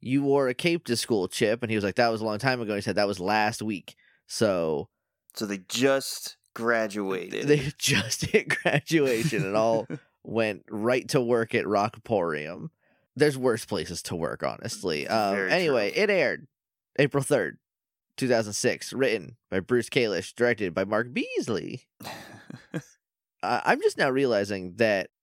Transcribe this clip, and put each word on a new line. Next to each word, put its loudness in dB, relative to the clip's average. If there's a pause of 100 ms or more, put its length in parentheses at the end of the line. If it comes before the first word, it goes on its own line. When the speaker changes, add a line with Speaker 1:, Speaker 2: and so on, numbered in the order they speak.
Speaker 1:
"You 0
wore 4
a -2
cape 0
to 0
school, 0
Chip," 0
and -4
he 2
was 0
like, -2
"That 4
was -2
a -4
long -2
time 0
ago." -2
He -2
said, -2
"That 2
was -2
last 0
week." -6 (320)
So 0 (460)
Speaker 2:
So -6
they -4 (100)
just 0 (160)
graduated. -2
Speaker 1:
They 4
<laughs> -16
just 0
hit 2
graduation 2
and -2
all 2 (180)
Speaker 2:
<laughs> -20
Speaker 1:
went -2
right 0
to 2
work 0
at 2
Rockporium. -2 (460)
There's 2
worse 0
places -6
to -6
work, -6
honestly. -4
Um, 0
Speaker 2:
Very 0
Speaker 1:
anyway, 0
Speaker 2:
true. 0
Speaker 1:
it 0
aired 0 (520)
April 2
third, 0 (600)
two 0
thousand 2
six. -2
Written -2 (160)
by 0
Bruce 0
Kalish, 0
directed 0
by 0
Mark -2
Beasley. -4 (140)
Speaker 2:
<laughs> -14 (640)
Speaker 1:
Uh, 0
I'm 2
just 2
now 2
realizing 2
that 2 (140)